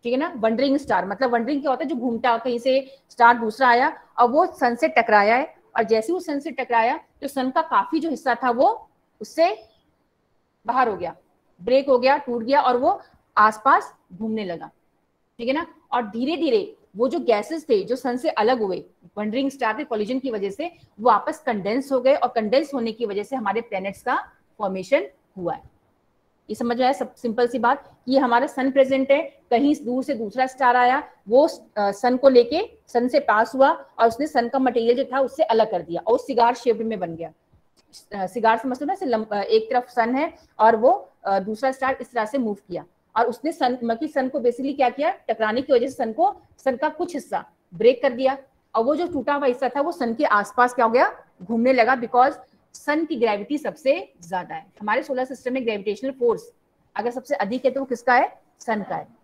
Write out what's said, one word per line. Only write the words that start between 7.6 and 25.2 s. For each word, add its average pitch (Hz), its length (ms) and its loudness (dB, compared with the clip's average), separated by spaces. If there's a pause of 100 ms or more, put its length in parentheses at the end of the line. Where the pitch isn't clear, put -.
काफी 269 380 0
जो 320 100 -4
हिस्सा 240 240 -2
था 247 160 -2
वो 330 400 0 (300)
उससे 339 480 -2 (1000)
बाहर 247 220 0
हो 196 80 -4
गया, 165 200 -8 (460)
break 262 260 2
हो 254 100 4
गया, 262 180 4
टूट 240 260 -6
गया 269 180 2
और 247 160 2
वो 311 240 0 (360)
आसपास 220 580 2 (180)
घूमने 220 320 -6
लगा। 160 260 -10 (680)
ठीक 233 100 -4
है 269 60 0
ना, 330 120 -4 (260)
और 240 100 -2
धीरे 240 340 -4
धीरे 254 400 -2 (200)
वो 247 120 0
जो 294 120 -2
gases 311 480 -2
थे 208 160 2
जो 233 120 -4
sun 247 200 -4
से 247 120 -4
अलग 226 340 0
हुए, 175 220 -6 (340)
wandering 233 320 -4
star 233 260 -4
के 285 80 -8
collision 233 340 -4
की 254 120 -6
वजह 202 200 -6
से 302 160 -8 (340)
वो 233 100 4
वापस 254 280 0
condense 240 540 -4
हो 254 80 0
गए 269 140 4
और 247 140 0
condense 247 460 0
होने 226 180 -4
की 226 140 -6
वजह 202 160 -4
से 262 140 -8
हमारे 214 240 -2
planets 196 420 -10
का 277 260 -4 (300)
formation 196 480 -2 (320)